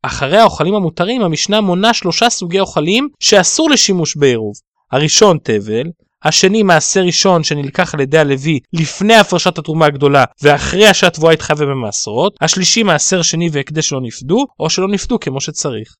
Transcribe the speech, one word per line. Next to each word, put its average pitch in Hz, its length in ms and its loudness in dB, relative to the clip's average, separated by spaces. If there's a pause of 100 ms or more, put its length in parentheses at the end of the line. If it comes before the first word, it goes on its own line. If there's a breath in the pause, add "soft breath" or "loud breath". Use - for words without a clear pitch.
אחרי 160 360 0
האוכלים 196 360 2
המותרים, 202 480 -2
המשנה 190 380 0
מונה 202 340 0
שלושה 220 360 -2
סוגי 185 300 -4
אוכלים 190 480 -2 (120)
שאסור 214 500 2
לשימוש 180 460 0
בעירוב. 117 380 0 (380)
הראשון 156 500 2
תבל, 110 440 -2 (380)
השני 190 380 2
מעשר 185 400 2
ראשון 175 420 2
שנלקח 147 500 -4
על 151 60 -4
ידי 139 180 2
הלוי 139 420 0 (120)
לפני 185 420 0
הפרשת 180 440 2
התרומה 160 280 0
הגדולה 139 380 4 (180)
ואחרי 147 520 4
שהתבואה 165 380 2
התחייבה 151 340 -2
במעשרות, 127 760 -4
השלישי 180 420 0
מעשר 180 400 0
שני 165 300 -2
והקדש 147 360 -4
שלא 135 120 -4
נפדו, 131 460 -4 (140)
או 165 100 -2
שלא 190 180 -2
נפדו 202 320 -2
כמו 135 200 -6
שצריך. 131 600 -8